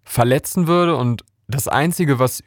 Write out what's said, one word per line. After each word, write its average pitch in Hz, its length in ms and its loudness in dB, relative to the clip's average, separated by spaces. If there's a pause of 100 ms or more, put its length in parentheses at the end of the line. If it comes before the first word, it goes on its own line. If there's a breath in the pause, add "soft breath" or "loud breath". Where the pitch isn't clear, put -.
verletzen 139 600 0
würde. 170 280 2
Und 123 300 -2 (220)
das 127 200 -4
Einzige, 147 520 0
was 127 260 0